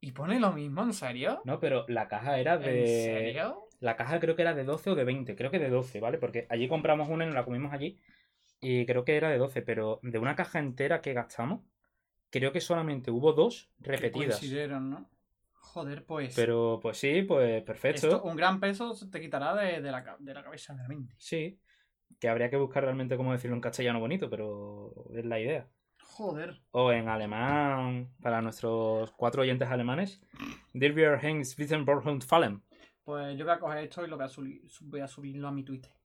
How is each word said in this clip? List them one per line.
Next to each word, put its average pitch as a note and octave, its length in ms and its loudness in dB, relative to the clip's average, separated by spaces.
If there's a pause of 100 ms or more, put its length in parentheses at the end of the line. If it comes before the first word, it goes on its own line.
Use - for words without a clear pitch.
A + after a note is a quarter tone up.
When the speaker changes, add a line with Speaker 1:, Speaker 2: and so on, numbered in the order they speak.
Speaker 1:
y C3+ 120 -10
pone F3 280 0
lo G3+ 120 4
mismo, D3 300 -4
¿en A#3+ 120 0
serio? C3+ 500 -2
Speaker 2:
No, C3 160 -2
pero C3+ 280 2
la A2+ 200 0
caja B2+ 300 0
era D#3 180 4
de C3 240 2
Speaker 1:
¿En A#2+ 60 4 (480)
serio? - 340 -6 (120)
Speaker 2:
La A#2 160 0
caja C#3 220 -2
creo E3 160 2
que E3+ 80 2
era E3 120 4
de C#3 100 -2
doce D#3 260 -2
o F#3+ 40 4
de C#3+ 100 2
veinte, B2+ 320 -2
creo B2+ 140 -2
que F#3 80 0
de D3 100 2
doce, B2+ 320 0
¿vale? A#2 180 0
Porque A#2 300 -2
allí A#2+ 200 0
compramos D3+ 420 2
una E3 140 0
y - 20 -2
nos D#3+ 80 -4
la B2 100 0
comimos B2+ 280 -4
allí D3 280 -6 (600)
y B2 260 2
creo B2 180 2
que D3+ 120 4
era D3+ 120 2
de C#3+ 100 4
doce, B2+ 240 0
pero A2 400 -2
de A#2+ 160 -4
una B2+ 180 0
caja F3 220 -2
entera C#3 440 0
que C#3 100 -4
gastamos, B2 480 -4 (720)
creo C3 220 2
que F3 100 -2
solamente D#3 480 -2
hubo C#3 240 6
dos F#3+ 360 4 (120)
Speaker 1:
Que C#3 100 -4
Speaker 2:
repetidas. C3 460 0
Speaker 1:
coincidieron, C#3 520 -6
¿no? - 200 -12 (420)
Joder, C#3+ 540 -12
pues. C#3+ 280 -6
Speaker 2:
Pero, A#2 480 4
pues A2 140 -2
sí, D3 260 2
pues B2+ 400 4
perfecto. C3+ 460 0
Speaker 1:
Esto, F#3+ 140 4
un E3 140 -4
gran F#3 220 4
peso G3+ 360 -2
se G3+ 140 -16
te F3+ 120 -8
quitará D3+ 340 -2
de, F#3 280 -2
de C#3 100 -6
la B2+ 100 -6
ca-, G#2+ 160 -14
de C#3 160 -16
la C#3+ 80 -14
cabeza, D3 320 -16
de B2+ 80 -12
la B2 60 -10
mente. C3+ 300 -10
Speaker 2:
Sí, E3 420 -6 (580)
que A#2+ 100 0
habría A#2 220 2
que C#3 60 0
buscar C#3 280 2
realmente C3 340 0
cómo B2+ 140 0
decirlo B2 220 -2
en A#2+ 60 -2
castellano A#2+ 400 0
bonito, C3+ 300 -2
pero G#2 640 -8 (220)
es A2+ 120 -6
la A#2 120 0
idea. C3 300 -2 (320)
Speaker 1:
Joder. E3 580 -8 (140)
Speaker 2:
O B2 180 6
en A2+ 180 4
alemán, B2+ 1000 0 (140)
para A2+ 180 2
nuestros A2+ 720 0
cuatro A#2+ 300 2
oyentes B2+ 260 2
alemanes, B2+ 520 0 (520)
"Dir C#3 220 2
wir D3+ 280 6
Heinz D3+ 360 -2
Wittenborg C#3+ 480 2
und C#3+ 180 -2
Fallen". C3 380 4 (420)
Speaker 1:
Pues C#3+ 340 -6
yo D3+ 60 -6
voy E3+ 100 4
a E3+ 60 -8
coger D3+ 240 -4
esto D#3+ 200 -10
y E3 40 -10
lo D#3+ 80 -10
voy C3+ 80 -6
a C3+ 40 -8
subir, C3+ 340 -12 (180)
voy C#3+ 200 -10
a C#3 60 -6
subirlo C#3+ 420 -10
a C#3 40 -6
mi C#3 120 -6
Twitter. C3 280 -12 (120)